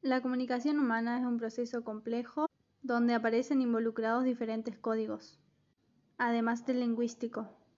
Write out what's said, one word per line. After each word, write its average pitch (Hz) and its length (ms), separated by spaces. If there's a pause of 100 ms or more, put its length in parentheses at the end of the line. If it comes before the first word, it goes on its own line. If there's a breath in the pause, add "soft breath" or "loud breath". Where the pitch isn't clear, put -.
La 254 200
comunicación 254 560
humana 233 400
es 254 80
un 240 100
proceso 233 480
complejo 233 640 (340)
donde 240 320
aparecen 233 480
involucrados 226 640
diferentes 226 540
códigos, 220 600 (800)
además 233 480
del 247 160
lingüístico. 233 720 (280)